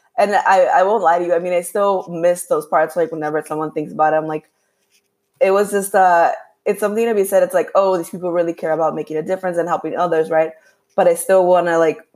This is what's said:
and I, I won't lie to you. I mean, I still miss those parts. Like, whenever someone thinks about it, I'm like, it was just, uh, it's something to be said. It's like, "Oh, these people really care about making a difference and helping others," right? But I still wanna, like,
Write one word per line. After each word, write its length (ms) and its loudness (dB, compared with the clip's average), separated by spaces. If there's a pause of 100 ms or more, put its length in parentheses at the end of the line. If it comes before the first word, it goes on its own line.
(180)
and 160 2
I, 300 4
I 180 4
won't 200 2
lie 160 2
to 80 -2
you. 80 0
I 40 2
mean, 140 -4
I 80 0
still 480 -2
miss 380 -2
those 200 -2
parts. 300 0
Like, 160 -2
whenever 340 -4
someone 260 -6
thinks 200 -8
about 200 0
it, 40 2
I'm 100 -2
like, 240 -10 (880)
it 120 4
was 180 0
just, 240 -4
uh, 380 4 (320)
it's 160 -2
something 260 -2
to 80 -2
be 100 2
said. 180 2
It's 120 0
like, 200 -2
"Oh, 220 2
these 140 -6
people 220 -6
really 220 -2
care 180 -6
about 220 -2
making 240 -8
a 40 -4
difference 360 -6
and 100 -2
helping 260 -4
others," 360 0
right? 220 0 (440)
But 100 2
I 80 4
still 320 2
wanna, 320 4
like, 200 2 (180)